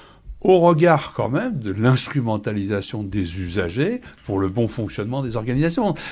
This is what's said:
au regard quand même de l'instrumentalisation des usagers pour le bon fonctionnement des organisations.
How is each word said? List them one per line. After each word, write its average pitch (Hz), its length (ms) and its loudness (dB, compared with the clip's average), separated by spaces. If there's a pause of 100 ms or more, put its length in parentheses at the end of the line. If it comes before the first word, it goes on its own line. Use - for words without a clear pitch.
(420)
au 190 180 6
regard 165 560 4
quand 107 140 -2
même 202 280 -2
de 104 140 -4
l'instrumentalisation 107 1300 0
des 95 380 -4
usagers 101 600 -2 (240)
pour 98 120 -2
le 98 100 0
bon 110 200 0
fonctionnement 117 540 -6
des 120 120 -6
organisations. 139 600 0 (180)